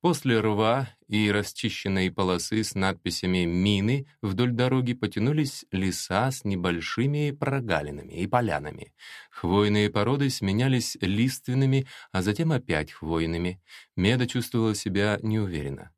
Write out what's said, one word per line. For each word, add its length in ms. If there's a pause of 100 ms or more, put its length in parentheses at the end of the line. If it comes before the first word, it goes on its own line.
После 380
рва 480 (220)
и 200
расчищенной 800
полосы 540
с 100
надписями 720
«Мины» 640 (140)
вдоль 300
дороги 420
потянулись 800
леса 580
с 140
небольшими 880
прогалинами 800
и 120
полянами. 680 (360)
Хвойные 600
породы 400
сменялись 720
лиственными, 840 (280)
а 80
затем 320
опять 400
хвойными. 680 (360)
Меда 280
чувствовала 480
себя 480
неуверенно. 760